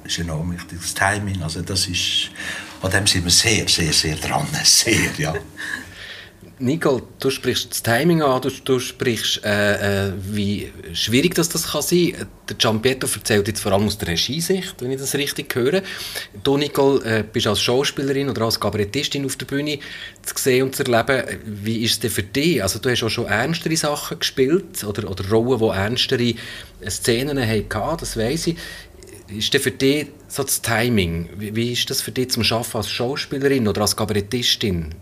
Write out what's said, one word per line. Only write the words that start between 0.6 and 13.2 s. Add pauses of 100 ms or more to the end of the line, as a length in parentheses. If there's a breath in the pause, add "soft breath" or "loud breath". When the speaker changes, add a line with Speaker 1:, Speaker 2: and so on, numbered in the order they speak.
Speaker 1:
Das
Timing,
also
das
ist, (500 loud breath)
an
dem
sind
wir
sehr,
sehr,
sehr
dran, (100)
<laughs>
sehr,
ja. (1200 loud breath)
Speaker 2:
Nicole, (160)
du
sprichst
das
Timing
an,
du,
du
sprichst,
äh,
äh,
wie (220)
schwierig
das,
das
kann
sein. (340)
Der
Giampietro
erzählt